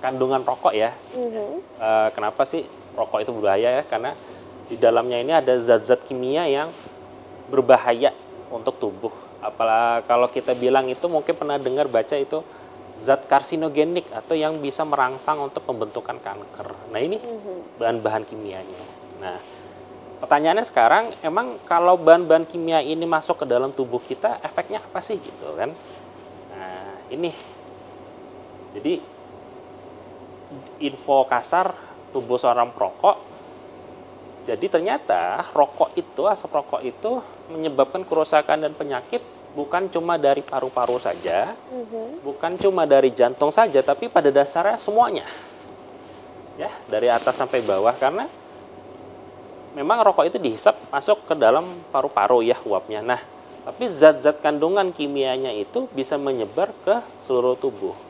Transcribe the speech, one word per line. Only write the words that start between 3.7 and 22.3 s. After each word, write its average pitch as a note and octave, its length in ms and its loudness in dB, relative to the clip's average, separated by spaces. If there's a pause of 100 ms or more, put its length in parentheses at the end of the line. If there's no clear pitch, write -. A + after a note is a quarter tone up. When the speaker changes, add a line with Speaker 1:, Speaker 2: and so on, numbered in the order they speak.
Speaker 1:
ya? - 80 -8
Karena B2 240 -4 (560)
di - 80 -8
dalamnya A#2+ 400 4
ini C3+ 160 -2
ada B2+ 240 4
zat-zat A#2 480 4
kimia C3+ 400 -2
yang D3 240 0 (800)
berbahaya B2 640 4 (400)
untuk A#2+ 240 -4
tubuh. G#2+ 320 -4 (320)
Apalah A2+ 640 2
kalau B2 240 4
kita B2+ 240 -2
bilang B2+ 400 4
itu F3 160 -2
mungkin D#3+ 240 0
pernah D3 240 -4
dengar C3+ 320 0
baca A#2 240 0
itu D3 320 -4 (560)
zat C3+ 240 2
karsinogenik D#3 880 0
atau A#2+ 240 -4
yang D#3 240 -2
bisa C#3+ 240 -4
merangsang C#3+ 560 -2
untuk C#3 240 -8
pembentukan A2+ 560 -8
kanker. G2+ 480 -12 (240)
Nah, A2 80 -2
ini F3+ 160 -2
Speaker 2:
Mhm. G#3 640 -12
Speaker 1:
bahan-bahan A2 480 -2
kimianya. F#2+ 540 -12 (420)
Nah, F2+ 160 -10 (800)
pertanyaannya D#3+ 480 2
sekarang, D#3+ 560 4
emang A3+ 400 -2
kalau F3 320 6
bahan-bahan E3 480 6